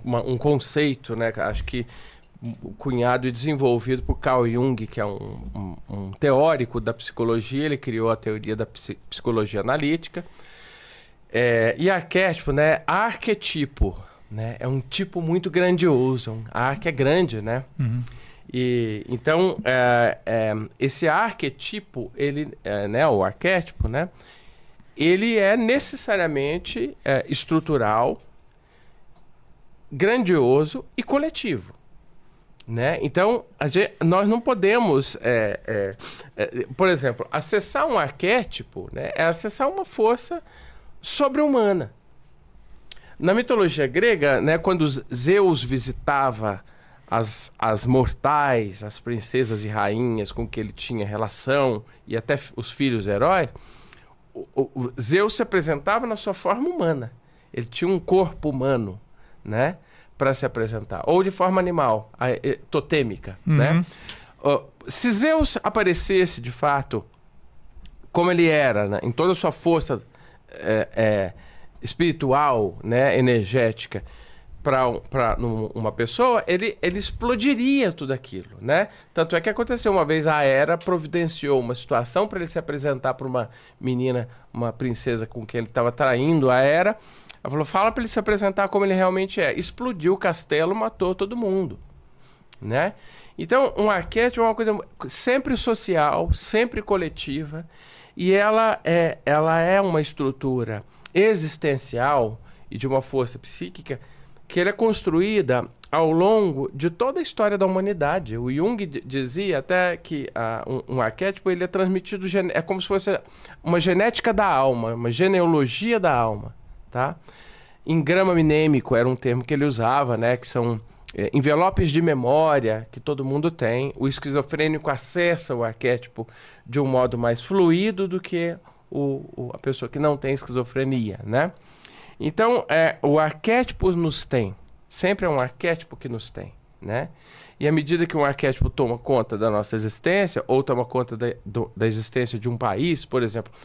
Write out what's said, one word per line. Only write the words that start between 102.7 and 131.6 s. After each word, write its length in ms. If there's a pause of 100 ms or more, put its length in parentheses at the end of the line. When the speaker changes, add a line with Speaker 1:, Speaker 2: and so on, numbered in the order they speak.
Speaker 1:
de 100
uma 140
força 380
psíquica 600 (480)
que 100
ela 120
é 20
construída 960 (240)
ao 180
longo 600
de 160
toda 320
a 20
história 360
da 80
humanidade. 720
O 120
Jung 360
di-, 180
dizia 540
até 380
que, 380
ah, 320
um, 300
um 60
arquétipo, 480
ele 140
é 20
transmitido 600
gene-, 280
é 80
como 180
se 80
fosse 320 (420)
uma 160
genética 540
da 140
alma, 480
uma 160
genealogia 920
da 140
alma, 400 (360)
tá? 240 (720)
Engrama 480
mnêmico 640
era 100
um 80
termo 300
que 80
ele 140
usava, 500
né? 220
Que 100
são, 320 (340)
é, 200
envelopes 560
de 100
memória 880
que 100
todo 240
mundo 260
tem. 460
O 120
esquizofrênico 800
acessa 640
o 80
arquétipo 640 (400)
de 140
um 60
modo 320
mais 240
fluido 640
do 100
que 380 (340)
o, 360 (100)
o, 160
a 60
pessoa 320
que 80
não 180
tem 160
esquizofrenia, 920
né? 300 (680)